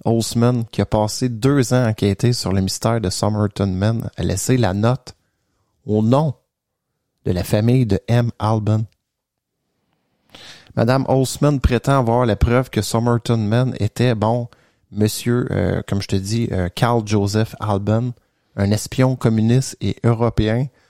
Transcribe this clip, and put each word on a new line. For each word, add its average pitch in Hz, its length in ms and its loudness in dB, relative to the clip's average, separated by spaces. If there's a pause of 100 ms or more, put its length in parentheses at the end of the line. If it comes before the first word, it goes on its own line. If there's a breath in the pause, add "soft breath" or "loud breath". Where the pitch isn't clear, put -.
Holzman, 117 640 0
qui - 100 -4
a 101 40 0
passé 107 420 0
deux 123 460 0
ans 127 100 2
à 113 60 2
enquêter 110 420 0
sur 98 220 -2
le 98 80 2
mystère 113 400 -2
de 92 80 -2
Somerton 104 580 -2
Man, 101 480 -2
a - 80 -6
laissé 95 320 -2
la 104 180 2
note 113 400 -2 (720)
au 107 160 0
nom 135 340 2 (880)
de 95 80 0
la 90 100 -4
famille 117 420 2
de 98 220 0
M. 117 320 0
Alban. 110 440 0 (1900 loud breath)
Madame 127 320 2
Holzman 135 500 0
prétend 135 400 2
avoir 120 260 2
la 104 120 2
preuve 123 320 2
que 110 120 -2
Somerton 117 560 0
Man 113 420 0
était, 117 360 0
bon, 117 320 -2 (440 soft breath)
monsieur, 110 600 0
euh, 95 360 0
comme 98 140 -2
je - 80 -8
te 101 60 0
dis, 107 360 -2
euh, 90 220 -2
Carl 120 340 0
Joseph 104 520 0
Alban, 107 520 -2 (460)
un 101 140 0
espion 127 440 0
communiste 117 640 2
et 98 220 -4
européen 117 640 0 (220)